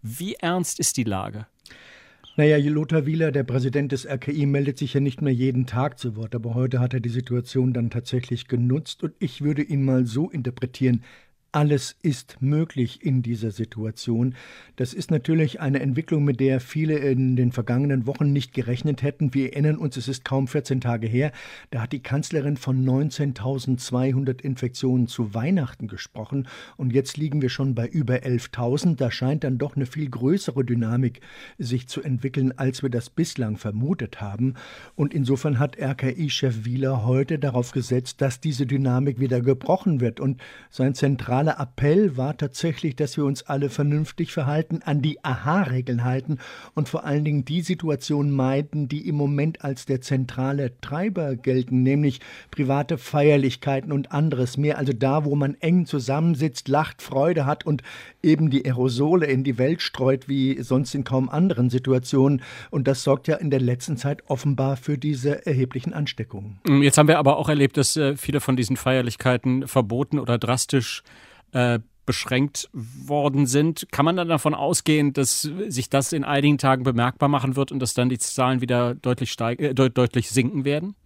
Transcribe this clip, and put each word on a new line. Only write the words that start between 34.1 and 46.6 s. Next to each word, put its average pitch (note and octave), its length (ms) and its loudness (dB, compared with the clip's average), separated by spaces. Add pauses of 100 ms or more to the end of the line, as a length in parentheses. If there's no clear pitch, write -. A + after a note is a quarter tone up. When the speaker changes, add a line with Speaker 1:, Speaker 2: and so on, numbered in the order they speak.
Speaker 2:
haben. G#2+ 340 -2 (400)
Und C#3+ 180 -2
insofern C3+ 460 0
hat C#3 160 0
R-K-I-Chef C3 880 -2
Wieler B2+ 400 -2
heute C3+ 360 2
darauf B2 320 -2
gesetzt, B2 480 -2
dass C3+ 180 0
diese C#3 280 -2
Dynamik C3 520 0
wieder B2+ 220 2
gebrochen C3+ 580 2
wird. A#2 220 0
Und C3+ 200 -2 (300)
sein C3 240 0
zentraler C3 460 0
Appell D3 800 2
war C3 180 -2
tatsächlich, D3+ 600 -4
dass D3 200 -2
wir D3 80 2
uns C3+ 200 -2
alle C#3 260 -2
vernünftig D3+ 600 -2
verhalten, D#3 540 -2
an D3 160 0
die D3 240 -2
aha-Regeln B2+ 800 0
halten C3 320 -2 (380)